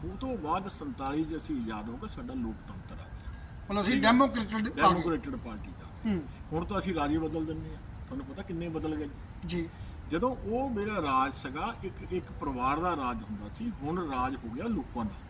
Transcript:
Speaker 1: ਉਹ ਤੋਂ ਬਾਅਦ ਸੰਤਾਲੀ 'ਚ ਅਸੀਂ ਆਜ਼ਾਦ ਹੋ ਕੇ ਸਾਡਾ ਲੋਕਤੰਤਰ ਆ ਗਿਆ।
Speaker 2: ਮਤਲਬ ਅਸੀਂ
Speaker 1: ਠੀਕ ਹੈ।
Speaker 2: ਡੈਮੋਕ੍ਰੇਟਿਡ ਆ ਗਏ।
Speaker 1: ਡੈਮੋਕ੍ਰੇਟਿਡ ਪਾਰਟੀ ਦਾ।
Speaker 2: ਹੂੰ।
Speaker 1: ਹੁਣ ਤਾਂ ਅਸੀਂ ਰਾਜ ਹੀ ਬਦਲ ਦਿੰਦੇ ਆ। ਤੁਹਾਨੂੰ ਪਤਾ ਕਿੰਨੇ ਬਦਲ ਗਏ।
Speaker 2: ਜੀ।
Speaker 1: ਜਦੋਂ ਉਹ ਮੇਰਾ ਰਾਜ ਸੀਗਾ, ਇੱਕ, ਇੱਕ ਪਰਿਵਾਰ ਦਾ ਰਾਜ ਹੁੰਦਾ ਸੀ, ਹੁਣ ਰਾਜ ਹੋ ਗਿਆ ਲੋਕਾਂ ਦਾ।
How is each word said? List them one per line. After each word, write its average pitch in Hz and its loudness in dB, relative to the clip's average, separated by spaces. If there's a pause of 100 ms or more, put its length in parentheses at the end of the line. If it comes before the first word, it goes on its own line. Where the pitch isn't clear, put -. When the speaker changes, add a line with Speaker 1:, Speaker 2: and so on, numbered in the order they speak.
Speaker 1:
ਉਹ 185 -4
ਤੋਂ 262 -2
ਬਾਅਦ 180 0
ਸੰਤਾਲੀ 139 -2
'ਚ 160 -2
ਅਸੀਂ 147 -2
ਆਜ਼ਾਦ 110 -4
ਹੋ 120 -6
ਕੇ 214 -8
ਸਾਡਾ - -8
ਲੋਕਤੰਤਰ - -6
ਆ - -10
ਗਿਆ। - -10 (380)
Speaker 2:
ਮਤਲਬ 202 2
ਅਸੀਂ 208 4
Speaker 1:
ਠੀਕ 208 6
ਹੈ। 226 12
Speaker 2:
ਡੈਮੋਕ੍ਰੇਟਿਡ 220 6
ਆ - 0
ਗਏ। - 0
Speaker 1:
ਡੈਮੋਕ੍ਰੇਟਿਡ 165 6
ਪਾਰਟੀ 110 -8
ਦਾ। - -2
Speaker 2:
ਹੂੰ। 170 2 (300)
Speaker 1:
ਹੁਣ 165 0
ਤਾਂ 196 0
ਅਸੀਂ 180 2
ਰਾਜ 147 4
ਹੀ 160 4
ਬਦਲ 160 2
ਦਿੰਦੇ 160 -4
ਆ। 156 -10 (280)
ਤੁਹਾਨੂੰ 262 -6
ਪਤਾ 247 -10
ਕਿੰਨੇ 170 -4
ਬਦਲ 156 0
ਗਏ। 151 -2 (360)
Speaker 2:
ਜੀ। 165 0 (420)
Speaker 1:
ਜਦੋਂ 233 4
ਉਹ 247 0
ਮੇਰਾ 208 0
ਰਾਜ 135 4
ਸੀਗਾ, 151 -2
ਇੱਕ, - -6
ਇੱਕ 175 -2
ਪਰਿਵਾਰ 135 2
ਦਾ 175 2
ਰਾਜ 139 0
ਹੁੰਦਾ 104 -6
ਸੀ, 233 -2 (120)
ਹੁਣ 165 0
ਰਾਜ 131 2
ਹੋ 120 -8
ਗਿਆ 127 -4
ਲੋਕਾਂ 226 0
ਦਾ। 196 -2 (140)